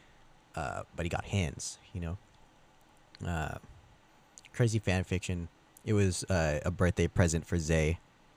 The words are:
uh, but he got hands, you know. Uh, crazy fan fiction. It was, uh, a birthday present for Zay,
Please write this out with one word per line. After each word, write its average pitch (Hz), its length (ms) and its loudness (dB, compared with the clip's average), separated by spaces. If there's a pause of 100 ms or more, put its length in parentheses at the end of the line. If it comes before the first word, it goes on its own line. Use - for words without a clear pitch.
(560)
uh, 52 280 -6 (100)
but 80 120 -6
he 85 40 -4
got - 140 -4
hands, - 540 -4 (160)
you 90 80 -8
know. 85 160 -6 (1080)
Uh, 82 340 -4 (920)
crazy 113 280 0
fan 92 260 0
fiction. 87 420 -2 (380)
It 110 80 0
was, 98 320 2
uh, 80 400 2
a 87 60 2
birthday 85 360 2
present 82 380 2
for 87 120 -2
Zay, 80 420 2 (380)